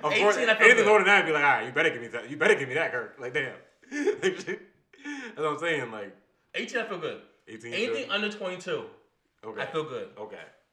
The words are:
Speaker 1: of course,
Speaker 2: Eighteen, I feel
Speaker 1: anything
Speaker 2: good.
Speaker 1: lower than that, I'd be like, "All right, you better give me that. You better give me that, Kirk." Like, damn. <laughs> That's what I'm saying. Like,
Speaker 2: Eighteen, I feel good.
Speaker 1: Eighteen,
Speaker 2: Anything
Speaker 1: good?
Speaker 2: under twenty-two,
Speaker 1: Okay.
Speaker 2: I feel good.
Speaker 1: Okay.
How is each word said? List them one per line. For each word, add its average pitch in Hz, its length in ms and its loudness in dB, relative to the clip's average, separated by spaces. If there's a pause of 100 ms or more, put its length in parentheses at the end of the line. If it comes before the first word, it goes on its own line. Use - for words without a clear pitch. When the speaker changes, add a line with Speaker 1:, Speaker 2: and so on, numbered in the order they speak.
Speaker 1:
of 151 100 0
course, 202 240 4
Speaker 2:
Eighteen, 240 120 0
I 220 60 6
feel 214 100 4
Speaker 1:
anything 233 180 10
Speaker 2:
good. - 40 6
Speaker 1:
lower 214 120 8
than 190 80 4
that, 196 160 8
I'd - 40 0
be 160 40 0
like, 147 120 2
"All 139 80 6
right, 113 160 2
you 127 40 -10
better 160 200 2
give 120 100 -8
me 117 80 -10
that. 117 200 -10
You 147 60 -10
better 190 200 4
give 135 120 -4
me 127 60 -6
that, 151 180 0
Kirk." 117 280 -6
Like, 127 140 -8
damn. 135 200 -2 (180)
<laughs> - 200 -20
That's 269 1500 -4
what 156 80 -2
I'm 143 140 -2
saying. 151 320 -2
Like, 101 220 -10 (400)
Speaker 2:
Eighteen, 226 280 -4
I - 40 -4
feel 196 120 -8
good. 139 240 -8 (260)
Speaker 1:
Eighteen, 113 260 -14
Speaker 2:
Anything 233 340 -2
Speaker 1:
good? - 40 -6
Speaker 2:
under 208 200 -2
twenty-two, 180 520 -6 (600)
Speaker 1:
Okay. 110 160 -10
Speaker 2:
I 135 60 -4
feel 156 160 -4
good. 120 340 -8
Speaker 1:
Okay. 104 180 -14 (380)